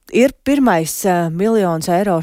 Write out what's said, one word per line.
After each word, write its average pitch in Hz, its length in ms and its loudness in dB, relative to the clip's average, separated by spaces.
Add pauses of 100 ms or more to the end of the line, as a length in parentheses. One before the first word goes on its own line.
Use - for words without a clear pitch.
(120)
ir 254 220 2 (100)
pirmais, 233 480 0 (140)
ā, 175 240 0
miljons 175 640 -2
eiro 185 320 0